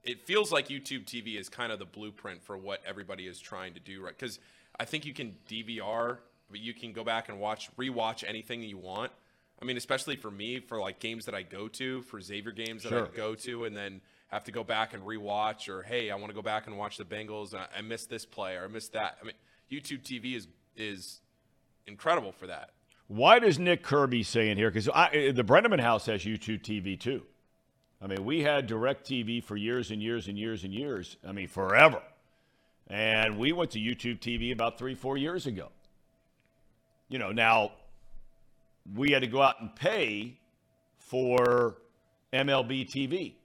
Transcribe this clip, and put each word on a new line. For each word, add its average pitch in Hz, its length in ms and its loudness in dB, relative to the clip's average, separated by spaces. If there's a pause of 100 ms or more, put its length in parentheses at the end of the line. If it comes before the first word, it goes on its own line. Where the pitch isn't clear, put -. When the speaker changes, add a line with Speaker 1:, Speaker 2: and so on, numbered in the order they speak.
Speaker 1:
it 123 220 -8
feels 196 260 2
like 143 160 2
YouTube 135 380 -8
T 120 160 -8
V 107 160 -8
is 95 100 -10
kind 120 240 -6
of 104 80 -6
the 98 60 -10
blueprint 101 580 -14
for 101 140 -12
what 95 280 -8
everybody 95 420 -10
is 87 120 -14
trying 92 360 -12
to 87 40 -18
do, 98 240 -16
right? 87 140 -14
'Cause 117 220 -10 (380)
I - 60 -6
think 151 220 -6
you 147 80 -12
can 120 240 -10 (100)
D 113 140 -8
V 110 180 -10
R, 117 400 -2 (300)
but 104 100 -14
you 113 140 -10
can 117 180 -12
go 110 140 -10
back 113 240 -2
and 101 100 -12
watch, 107 380 -4
rewatch 117 500 -2
anything 110 360 -8
you 104 140 -12
want. 92 360 -8 (480)
I - 20 -12
mean, 123 140 -2
especially 131 400 -4
for 113 120 -12
me, 107 300 -8
for, 113 220 -6
like, 95 180 -6
games 113 260 -8
that 104 100 -8
I 95 80 -6
go 95 260 -12
to, 131 320 -6
for 113 180 -16
Xavier 101 320 -10
games 113 320 -10
that 113 80 -6
I 117 60 0
Speaker 2:
Sure. 113 80 0
Speaker 1:
go 107 300 -6
to 117 280 -8
and 107 140 -8
then 98 240 -10 (260)
have 104 180 -6
to 117 60 -12
go 110 140 -6
back 110 280 0
and 101 100 -12
rewatch, 107 680 -2
or, 95 140 -8
"Hey, 113 280 -4
I 98 40 -4
wanna 104 180 -10
go 104 80 -8
back 107 260 -2
and 107 100 -12
watch 104 200 -8
the 101 80 -12
Bengals, 104 480 -10
and 95 80 -8
I, 92 60 -10 (100)
I 104 40 -8
missed 110 280 -10
this 117 160 -10
play, 92 320 -6
or 90 80 -8
I - 20 -12
missed 110 260 -10
that." 107 280 -2
I 104 40 -18
mean, 110 100 -12 (360)
YouTube 139 320 -8
T 127 160 -8
V 127 160 -6
is, 101 120 -8 (280)
is 101 460 -8 (680)
incredible 104 460 0
for - 140 -16
that. 82 240 -10 (360)
Speaker 2:
Why 143 320 10
does 185 200 6
Nick 175 220 4
Kirby 135 420 4
say 110 260 4
in 104 80 2
here? 107 140 6
'Cause 104 180 0
I, 147 420 6
the 123 120 2
Brenneman 175 360 8
House 117 280 4
has 101 180 0
YouTube 107 380 -4
T 107 180 -4
V 95 160 -4
too. - 280 -4 (800)
I 98 40 -8
mean, 98 180 -2
we 151 160 0
had 143 260 2
DirecTV 117 760 -2
for 107 120 -8
years 113 360 -2
and 107 100 -4
years 113 260 -4
and 101 80 -6
years 107 280 -4
and 95 100 -8
years. 113 500 -6
I 95 100 -10
mean, 98 140 -6
forever. 107 540 6 (840)
And 110 500 2
we 127 140 2
went 175 200 0
to 110 80 -6
YouTube 117 420 -4
T 120 160 -4
V 120 140 -2
about 117 280 0
three, 131 160 -6
four 135 220 -4
years 156 280 -2
ago. 101 240 -6 (1400)
You 131 100 -4
know, 98 120 -2
now 113 420 6 (1200)
we 139 160 4
had 139 100 6
to 127 60 0
go 131 160 4
out 127 180 6
and 117 140 -10
pay 123 640 0 (580)
for 123 800 4 (560)
M 135 160 2
L 135 140 4
B 131 220 -2
T 139 200 -2
V. 151 400 -4